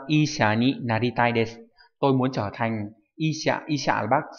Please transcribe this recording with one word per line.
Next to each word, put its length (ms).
ii 180
sha 300
ni 260
naritai 540
desu." 260
Tôi 140
muốn 180
trở 220
thành 360
ii 160
sha, 220
ii 100
sha 240
là 100
bác 100